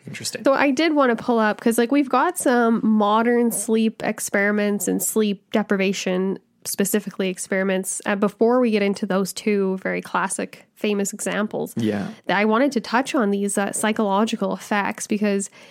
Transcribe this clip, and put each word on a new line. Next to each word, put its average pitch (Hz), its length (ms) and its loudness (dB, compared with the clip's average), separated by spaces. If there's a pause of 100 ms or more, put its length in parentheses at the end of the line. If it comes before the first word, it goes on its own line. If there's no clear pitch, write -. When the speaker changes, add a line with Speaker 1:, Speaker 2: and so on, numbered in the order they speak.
Speaker 1:
Interesting. - 360 -10
Speaker 2:
So 269 100 4
I 277 180 2
did 311 240 2
wanna 254 200 4
pull 233 220 0
up, 214 240 2
'cause, 233 160 2
like, 233 140 2
we've 285 180 2
got 302 280 0
some 240 460 2
modern 220 680 4
sleep 220 520 0
experiments 208 840 0
and 190 160 0
sleep 208 480 0
deprivation 190 880 0 (240)
specifically 196 680 -2
experiments, 190 760 -2
uh, 208 100 0
before 220 440 2
we 247 100 4
get 208 140 2
into 202 240 0
those 190 260 -2
two 196 480 -2
very 185 180 -4
classic, - 760 -6
famous 202 360 -2
examples, 202 640 -4
Speaker 1:
Yeah. 196 340 -2 (180)
Speaker 2:
that 180 100 0
I 208 80 2
wanted 226 280 2
to 233 60 0
touch - 360 -2
on 208 160 2
these, 202 260 -2
uh, 202 140 -2
psychological 208 840 0
effects, 202 540 -4
because 202 420 -2 (220)